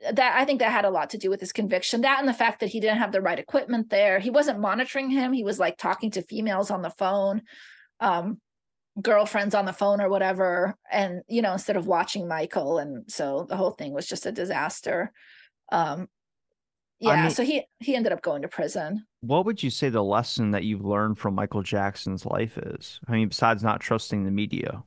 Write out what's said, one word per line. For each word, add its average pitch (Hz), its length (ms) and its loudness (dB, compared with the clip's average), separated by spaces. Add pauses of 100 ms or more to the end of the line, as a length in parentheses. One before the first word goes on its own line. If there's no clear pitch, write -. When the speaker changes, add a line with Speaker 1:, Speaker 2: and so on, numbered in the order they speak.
Speaker 1:
that, 226 380 2
I 269 60 4
think 269 160 0
that 220 100 4
had 214 140 2
a 196 60 4
lot 160 200 0
to 214 80 -8
do 190 100 -2
with 196 120 0
his 180 120 -8
conviction. 214 500 0
That 269 180 4
and 277 80 2
the 247 40 2
fact 226 280 0
that 220 80 -2
he 220 100 -6
didn't 214 200 2
have 208 120 0
the 190 100 0
right 170 200 0
equipment 226 500 -2
there. 196 300 4
He 226 100 -2
wasn't 269 300 2
monitoring 247 500 -2
him. 262 220 2
He 254 100 0
was, 196 160 -2
like, 170 180 0
talking 208 360 -2
to 185 100 -4
females 214 480 -2
on 190 120 -2
the 170 80 -4
phone, 196 520 0 (560)
um, 190 420 0 (640)
girlfriends 208 540 2
on 202 80 2
the 190 80 -2
phone 202 280 2
or 196 80 2
whatever, 185 680 2 (120)
and, 180 380 -2
you 233 160 0
know, 196 100 0
instead 196 240 -2
of 175 120 -2
watching 180 400 0
Michael. 160 500 -2
And 143 320 -6
so 143 380 -4
the 190 80 -4
whole 190 160 0
thing 147 200 -10
was 151 140 -6
just - 200 -8
a - 40 -4
disaster. - 800 -4 (640)
Um, 165 360 -2 (960)
Speaker 2:
I 220 120 6
Speaker 1:
yeah, 170 60 6
Speaker 2:
mean, 165 100 4
Speaker 1:
so - 100 0
he, 269 220 0 (160)
he 254 160 0
ended 226 160 0
up - 100 -2
going 147 200 -2
to 143 60 -8
prison. 180 560 -4 (180)
Speaker 2:
what 147 220 2
would 214 180 -2
you 131 80 0
say 139 180 0
the 110 160 2
lesson 104 480 2
that 95 120 0
you've 101 200 -2
learned 104 340 0
from 98 160 -2
Michael 104 280 -2
Jackson's 98 640 -2
life 113 340 -2
is? - 500 -12
I 120 40 -2
mean, 110 160 2
besides 113 360 2
not 107 160 0
trusting 107 440 -2
the 98 60 0
media, - 560 -4